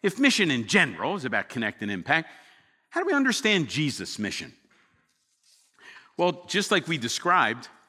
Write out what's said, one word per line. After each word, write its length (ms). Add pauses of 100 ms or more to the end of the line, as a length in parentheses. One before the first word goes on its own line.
If 160
mission 320
in 160
general 500
is 80
about 260
connect 340
and 80
impact, 400 (580)
how 120
do 40
we 80
understand 560
Jesus' 480
mission? 340 (1700)
Well, 300
just 240
like 160
we 100
described 720 (220)